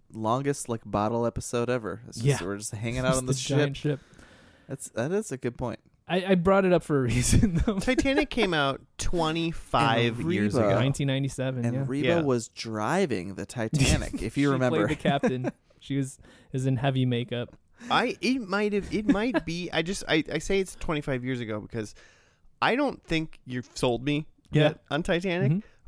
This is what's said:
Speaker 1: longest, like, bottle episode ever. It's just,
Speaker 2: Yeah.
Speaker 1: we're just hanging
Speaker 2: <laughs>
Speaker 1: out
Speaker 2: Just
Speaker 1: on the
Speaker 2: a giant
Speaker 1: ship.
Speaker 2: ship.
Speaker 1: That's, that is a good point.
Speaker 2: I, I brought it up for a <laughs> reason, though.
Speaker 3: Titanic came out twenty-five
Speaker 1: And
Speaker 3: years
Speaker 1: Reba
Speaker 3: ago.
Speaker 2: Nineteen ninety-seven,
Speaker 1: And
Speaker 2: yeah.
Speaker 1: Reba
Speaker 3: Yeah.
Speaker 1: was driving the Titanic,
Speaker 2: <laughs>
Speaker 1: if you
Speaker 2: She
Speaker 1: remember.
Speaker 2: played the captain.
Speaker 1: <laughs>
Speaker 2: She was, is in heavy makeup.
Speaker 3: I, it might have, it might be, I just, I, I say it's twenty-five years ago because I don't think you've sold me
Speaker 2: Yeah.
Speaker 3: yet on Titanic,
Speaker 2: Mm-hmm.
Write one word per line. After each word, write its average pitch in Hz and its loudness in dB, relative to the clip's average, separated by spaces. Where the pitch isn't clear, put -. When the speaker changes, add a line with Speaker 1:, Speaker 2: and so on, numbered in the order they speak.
Speaker 1:
longest, 127 -2
like, 113 -6
bottle 107 0
episode 120 -2
ever. 110 -4
It's - -14
just, 131 2
Speaker 2:
Yeah. 85 -6
Speaker 1:
we're 101 -4
just 107 -10
hanging 117 -6
Speaker 2:
<laughs> 127 -2
Speaker 1:
out - 0
Speaker 2:
Just 131 2
Speaker 1:
on 127 -4
the 127 2
Speaker 2:
a 135 0
giant 139 0
Speaker 1:
ship. 147 -2
Speaker 2:
ship. - -20
Speaker 1:
That's, - -10
that 131 -4
is 208 -4
a 131 -6
good 120 -6
point. 120 -6
Speaker 2:
I, 180 -2
I 190 6
brought 190 4
it 180 4
up 160 4
for 143 2
a - 2
<laughs> - 2
reason, 123 4
though. 196 0
Speaker 3:
Titanic 277 2
came 202 0
out 139 2
twenty-five 139 2
Speaker 1:
And 160 -2
Speaker 3:
years 202 2
Speaker 1:
Reba 117 4
Speaker 3:
ago. 98 4
Speaker 2:
Nineteen 135 0
ninety-seven, 131 -2
Speaker 1:
And 117 0
Speaker 2:
yeah. 135 -2
Speaker 1:
Reba 131 -2
Speaker 3:
Yeah. 170 4
Speaker 1:
was 127 2
driving 110 -2
the 95 -8
Titanic, - 0
Speaker 2:
<laughs> - -6
Speaker 1:
if 110 -6
you 143 4
Speaker 2:
She - 4
Speaker 1:
remember. 127 2
Speaker 2:
played 151 -2
the - -12
captain. 139 0
Speaker 1:
<laughs> - -20
Speaker 2:
She 139 -4
was, 135 -4
is 131 -2
in 135 2
heavy 131 2
makeup. 120 -4
Speaker 3:
I, 214 2
it 262 0
might 202 -2
have, 196 -4
it 208 -2
might 214 2
be, 170 -6
I 165 2
just, 180 -4
I, 156 2
I 156 -2
say 196 0
it's - -6
twenty-five 143 -4
years 127 -4
ago 107 -6
because 104 -8
I 196 2
don't 277 -2
think 160 -4
you've 123 -6
sold 123 0
me 147 -2
Speaker 2:
Yeah. 147 6
Speaker 3:
yet 147 2
on 151 -2
Titanic, 185 0
Speaker 2:
Mm-hmm. 196 2